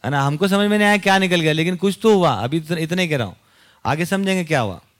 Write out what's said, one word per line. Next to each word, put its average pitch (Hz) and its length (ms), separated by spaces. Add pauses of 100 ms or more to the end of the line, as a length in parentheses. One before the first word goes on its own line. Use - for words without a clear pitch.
है 120 40
ना, 143 120
हमको 151 260
समझ 202 220
में 208 80
नहीं 208 100
आया 208 100
क्या 196 200
निकल 180 240
गया, 156 120
लेकिन 165 220
कुछ 185 260
तो 220 140
हुआ। 165 180
अभी 123 240
इतना, 165 200
इतना 165 240
ही 180 60
कह 151 100
रहा 113 100
हूँ, 85 80 (500)
आगे 156 200
समझेंगे 190 380
क्या 151 160
हुआ 98 220 (180)